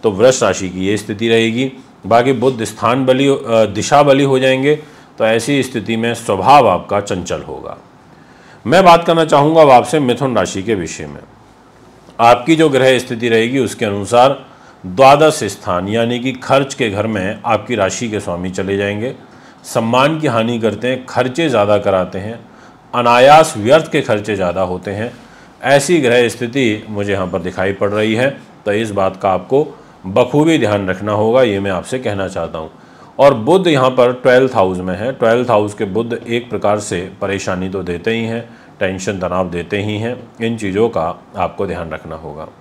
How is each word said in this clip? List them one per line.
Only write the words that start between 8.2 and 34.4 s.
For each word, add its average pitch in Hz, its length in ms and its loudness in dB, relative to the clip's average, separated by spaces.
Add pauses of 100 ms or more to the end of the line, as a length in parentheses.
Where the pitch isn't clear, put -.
मैं 165 200 4
बात 170 180 8
करना 165 220 2
चाहूँगा 151 360 4
अब 147 80 8
आपसे 123 300 4
मिथुन 127 360 -2
राशि 95 280 -2
के 110 120 -2
विषय 82 320 -8
में। 71 140 -16 (1000)
आपकी 151 360 4
जो 156 140 4
ग्रह 131 300 4
स्थिति 120 300 -6
रहेगी 117 300 0
उसके 113 260 -4
अनुसार 104 580 2 (400)
द्वादश 135 600 4
स्थान 92 440 -4
यानी 117 320 -2
कि 127 140 -4
खर्च 135 400 -2
के 120 160 -2
घर 104 180 -4
में 104 380 -4
आपकी 110 300 -2
राशि 101 340 -2
के 104 100 -4
स्वामी 90 300 -6
चले 95 280 -4
जाएंगे। 104 360 -4 (500)
सम्मान 127 560 0
की 156 80 -2
हानि 117 320 -2
करते 107 280 -2
हैं, 127 180 -6
खर्चे 127 440 -2
ज़्यादा 104 280 2
कराते 95 420 -2
हैं, 107 200 -12 (540)
अनायास 127 640 6
व्यर्थ 143 340 2
के 151 100 -2
खर्चे 107 340 -2
ज़्यादा 92 260 -2
होते 90 300 -6
हैं, 110 200 -8 (520)
ऐसी 143 380 2
ग्रह 120 260 4
स्थिति 113 640 -4
मुझे 101 240 -4
यहाँ 95 140 -4
पर 90 120 -4
दिखाई 92 340 -4
पड़ 98 160 -2
रही 107 260 0
है। 127 140 0 (360)
तो 104 60 -2
इस 107 200 -2
बात 95 260 -2
का 101 120 -2
आपको 110 380 -2 (400)
बखूबी 147 500 2
ध्यान 104 320 0
रखना 98 220 -4
होगा, 110 300 2
ये 104 180 2
मैं 98 120 -4
आपसे 92 280 -6
कहना 101 280 -6
चाहता 82 320 -8
हूँ। 80 100 -12 (500)
और 139 140 8
बुध 160 340 2
यहाँ 131 220 4
पर 127 240 2
ट्वेल्थ 127 420 2